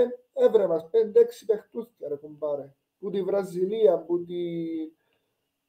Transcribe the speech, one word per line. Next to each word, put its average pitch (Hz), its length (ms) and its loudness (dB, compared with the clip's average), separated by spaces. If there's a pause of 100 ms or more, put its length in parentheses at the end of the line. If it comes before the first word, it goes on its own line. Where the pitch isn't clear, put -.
(320)
«Έβρε 220 340 4
μας, 160 240 -2
πέντε, 220 300 4
έξι - 240 2
παιχτούθια, - 640 -6
ρε 147 80 -6
κουμπάρε, 147 580 -8 (240)
που 196 120 -8
τη 196 120 -4
Βραζιλία, 190 760 2
που 175 260 -2
τη, 170 420 -6 (1040)